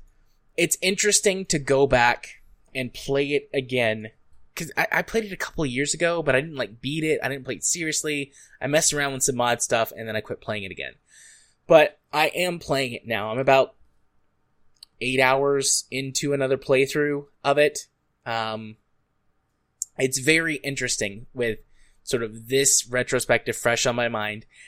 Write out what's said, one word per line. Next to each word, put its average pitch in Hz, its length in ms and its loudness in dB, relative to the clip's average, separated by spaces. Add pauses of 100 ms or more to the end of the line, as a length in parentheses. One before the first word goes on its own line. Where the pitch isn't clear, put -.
(560)
it's 165 260 0
interesting 196 640 2
to 165 120 -2
go 135 280 4
back 120 540 2 (320)
and 127 200 -6
play 139 400 -2
it 143 200 -4
again. 120 580 -2 (440)
'Cause 165 220 -10
I, 160 120 0
I 170 120 0
played 220 240 -4
it 196 80 -12
a - 40 -10
couple - 280 -4
of 135 40 -4
years 131 240 -2
ago, 170 300 -2
but 143 100 2
I 131 60 4
didn't, 156 160 -6
like, 117 240 -8
beat 151 240 -4
it. 156 180 0
I - 60 -4
didn't 135 160 -6
play 127 120 -6
it - 100 -8
seriously. 151 640 -4 (300)
I 127 60 -4
messed 143 260 2
around 143 180 -2
with 131 120 -4
some 135 120 0
mod 120 260 0
stuff, 113 300 0
and 113 160 -12
then 107 80 -6
I 107 60 -2
quit - 180 -10
playing 107 240 -6
it 95 80 -12
again. 71 220 -10 (720)
But 160 320 8 (140)
I 151 140 4
am 175 320 -2
playing 135 340 -2
it - 120 -14
now. 113 260 -4
I'm 113 60 -4
about 135 380 4 (1300)
eight 127 180 0
hours 135 720 2
into 135 400 -4
another 135 260 0
playthrough 143 680 0 (180)
of 143 140 2
it. 147 300 2 (380)
Um, 110 520 -6 (1200)
it's 131 220 -2
very 160 360 2
interesting 120 800 -6
with 117 260 -2 (440)
sort 117 200 -2
of 113 240 -10
this 135 400 2
retrospective 123 720 0
fresh 117 280 2
on 120 120 2
my 120 100 0
mind, 107 380 -6 (220)